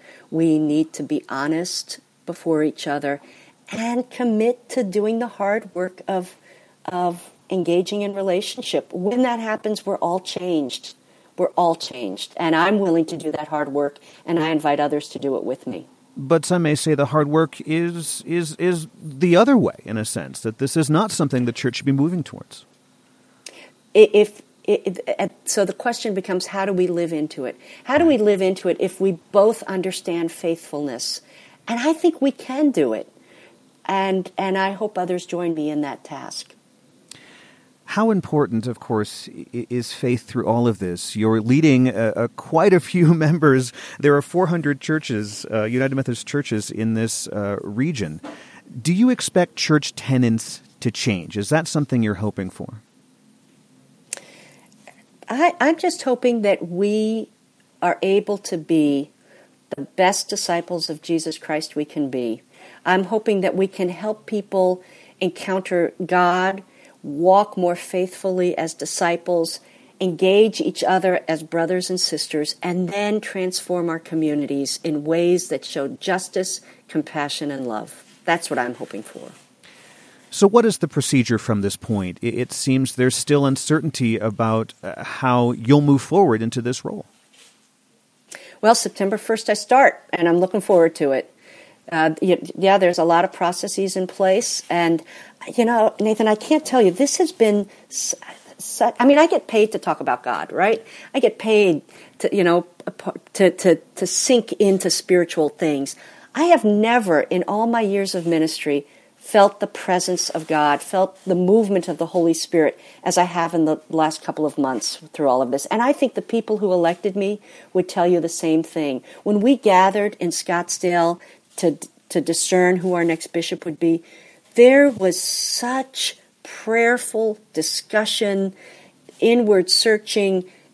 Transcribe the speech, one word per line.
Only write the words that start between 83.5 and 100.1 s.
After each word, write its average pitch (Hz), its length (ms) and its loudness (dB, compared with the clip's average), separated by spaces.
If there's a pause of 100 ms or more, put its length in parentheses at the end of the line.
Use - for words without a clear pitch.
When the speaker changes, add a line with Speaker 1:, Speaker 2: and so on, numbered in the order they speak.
Speaker 2:
about, 110 640 -2
uh, - 220 -10
how 123 480 2
you'll 139 300 6
move 143 200 4
forward 147 400 2
into 113 180 -4
this 120 240 -6
role. - 220 -10 (1500)
Speaker 1:
Well, 220 140 6
September 202 420 -2
first 220 320 -4
I 208 60 2
start, 247 480 2 (100)
and 170 160 0
I'm 170 100 4
looking 185 220 0
forward 170 360 4
to 139 160 0
it. - 200 -4 (600)
Uh, 160 280 2
y-, 185 200 2 (180)
yeah, 190 200 4
there's 175 200 2
a 165 60 2
lot 170 200 4
of - 80 -4
processes 190 640 -4
in 185 120 -4
place, 196 600 0
and, 165 360 0 (520)
you 240 80 4
know, 226 360 2
Nathan, 220 260 2
I 214 80 4
can't 302 320 0
tell 254 160 4
you, 185 80 6
this 262 280 0
has 330 120 2
been 208 380 2 (200)
s-, - 240 -6 (460)
s-, - 400 0
I 240 60 2
mean, 285 140 8
I 330 100 6
get 330 180 -2
paid 214 240 2
to 208 80 -4
talk - 220 -4
about 135 240 -2